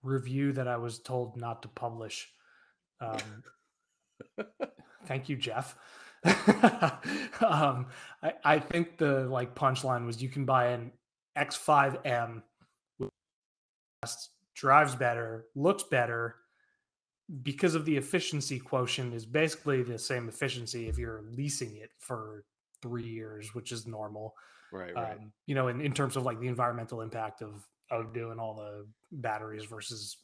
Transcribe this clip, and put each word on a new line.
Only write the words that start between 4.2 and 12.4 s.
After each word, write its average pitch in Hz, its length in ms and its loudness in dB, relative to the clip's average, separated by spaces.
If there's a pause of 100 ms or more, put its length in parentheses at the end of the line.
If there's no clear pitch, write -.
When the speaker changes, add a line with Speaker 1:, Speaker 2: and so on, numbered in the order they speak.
Speaker 2:
<laughs> 220 80 -6 (600)
Speaker 1:
thank 131 240 -4
you, 143 60 0
Jeff. 127 400 -4 (480)
<laughs> - 20 4 (1160)
Um, 147 460 4 (340)
I, 160 120 0 (100)
I 151 160 8
think 170 380 -2
the, 135 300 4
like, 123 280 -2
punchline 127 500 2
was, 117 160 -4
"You 131 80 -4
can 139 160 -2
buy 127 220 6
an 123 240 -2 (440)
X 143 200 0
five 139 500 4
M, 117 380 -2 (540)